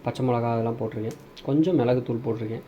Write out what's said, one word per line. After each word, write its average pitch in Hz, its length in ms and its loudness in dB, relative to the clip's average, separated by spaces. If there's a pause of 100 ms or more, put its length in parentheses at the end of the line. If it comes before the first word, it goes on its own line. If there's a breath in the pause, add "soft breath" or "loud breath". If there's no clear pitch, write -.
பச்சை 127 240 -2
மிளகா 120 240 2
அதெல்லாம் 117 260 0
போட்டிருக்கேன். 110 400 -6 (260)
கொஞ்சம் 160 360 4
மிளகுத்தூள் 123 460 2
போட்டிருக்கேன். 113 420 -4